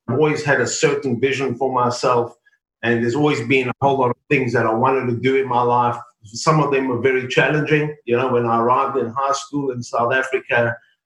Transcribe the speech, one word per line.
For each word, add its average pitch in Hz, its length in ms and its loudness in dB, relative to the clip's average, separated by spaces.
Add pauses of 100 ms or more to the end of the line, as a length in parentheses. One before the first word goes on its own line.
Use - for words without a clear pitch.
I've 127 60 -2
always 151 280 2
had 135 180 2
a 117 60 0
certain 139 540 -2
vision 131 340 0
for 131 180 -2
myself, 120 600 0 (500)
and 117 200 0
there's 120 140 -2
always 117 320 0
been 131 200 2
a - 120 -4
whole 135 180 2
lot 123 120 2
of - 60 -4 (140)
things 131 220 0
that 117 140 2
I 110 60 0
wanted 131 340 0
to 117 100 -2
do 131 200 0
in 131 120 0
my 123 140 0
life. 120 340 0 (280)
Some 151 360 0
of 139 100 2
them 135 180 2
were 117 120 -2
very 131 260 0
challenging. 151 800 0
You 120 120 0
know, 131 120 0
when 120 180 0
I 117 140 2
arrived 131 380 2
in 117 100 -2
high 135 240 -2
school 139 380 -6
in 123 120 -6
South 120 300 -2
Africa, 127 640 -2 (300)